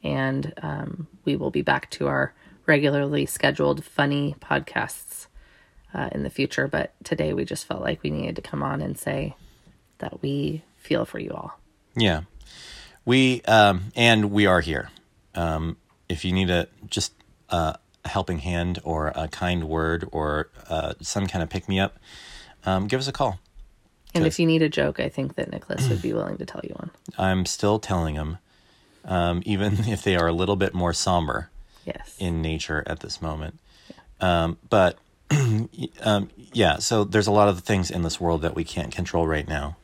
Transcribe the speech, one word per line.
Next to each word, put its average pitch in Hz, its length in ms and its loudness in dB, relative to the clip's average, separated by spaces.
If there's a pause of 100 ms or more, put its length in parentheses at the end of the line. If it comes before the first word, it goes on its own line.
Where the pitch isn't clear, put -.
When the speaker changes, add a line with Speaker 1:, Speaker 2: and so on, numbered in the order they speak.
Speaker 1:
And, 139 600 -2
um, 151 460 -8 (180)
we 143 100 0
will - 140 -2
be 147 100 -2
back 139 300 0
to - 160 -4
our 135 260 0 (320)
regularly 143 640 2
scheduled 143 580 0
funny 143 560 0
podcasts, - 840 -6 (680)
uh, - 200 -4
in - 100 -4
the - 80 -4
future. 135 360 -2
But 147 280 -4 (100)
today 156 300 -2
we - 100 -2
just - 220 -8
felt - 160 -6
like - 200 -4
we - 80 -2
needed 156 260 -4
to - 60 -10
come - 200 -6
on 143 180 -4
and 143 160 -6
say 143 400 -6 (640)
that - 240 -10
we 147 400 -4 (160)
feel - 260 0
for - 140 -12
you 50 140 -8
all. - 280 -12 (340)
Speaker 2:
Yeah. 90 280 2 (840)
We, 127 380 4
um, 104 520 6
and 113 360 6
we 101 160 6
are 90 160 6
here. 78 260 -2 (460)
Um, 80 420 -2 (320)
if 85 160 -6
you 92 80 0
need 95 160 2
a, 87 200 2 (180)
just, - 260 -4 (380)
uh, 80 240 0 (300)
a - 40 -8
helping 90 300 -2
hand 87 460 -2
or 78 240 -2
a 80 200 -4
kind 90 360 -2
word 80 480 -2
or, 76 360 -2 (220)
uh, 80 320 -4
some 98 240 -2
kind 90 160 -2
of 80 80 -6
pick-me-up, 95 480 -2 (680)
um, 95 220 0
give 120 140 0
us 135 80 -4
a - 40 -6
call. 110 260 -2 (760)
Speaker 1:
And 165 100 4
if 160 100 4
Speaker 2:
'Cause - 60 -10
Speaker 1:
you 170 60 4
need 160 160 4
a 156 80 4
joke, 147 280 -2
I - 120 -2
think 135 240 -6
that - 180 -6
Nicholas - 360 -4
would 107 140 0
be 55 120 -2
willing 50 240 -4
to - 80 -8
tell - 180 -12
you - 140 -12
one. - 120 -10 (280)
Speaker 2:
I'm 92 280 2
still 107 320 2
telling 82 380 -2
'em, 78 220 -6 (680)
um, 87 400 0
even 101 400 0
<laughs> 110 40 0
if 104 140 -2
they 95 140 2
are 82 100 4
a 85 60 2
little 92 240 2
bit 95 180 0
more 87 180 0
somber 85 580 0 (340)
Speaker 1:
Yes. - 340 -12
Speaker 2:
in 85 240 -2
nature 78 440 -4
at 78 140 -6
this - 220 -10
moment. 78 360 -8 (600)
Speaker 1:
Yeah. 87 240 4
Speaker 2:
Um, 82 140 -4 (100)
but, 92 300 4 (160)
<clears throat> - 160 -10 (720)
um, 104 280 2 (220)
yeah, 92 260 4
so 107 260 2
there's 98 240 2
a 104 40 4
lot 104 160 8
of 90 120 0
things 92 300 0
in 85 120 -2
this 82 180 -4
world 82 220 2
that 82 140 -2
we 85 80 -2
can't - 280 -6
control 85 340 0
right 78 200 0
now. 76 380 -4